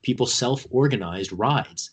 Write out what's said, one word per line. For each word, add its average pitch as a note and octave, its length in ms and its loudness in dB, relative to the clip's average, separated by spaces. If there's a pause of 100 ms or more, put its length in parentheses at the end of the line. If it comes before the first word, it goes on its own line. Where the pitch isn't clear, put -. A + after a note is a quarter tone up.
People B2+ 240 0
self-organized A#2+ 1040 0
rides. A2 600 -2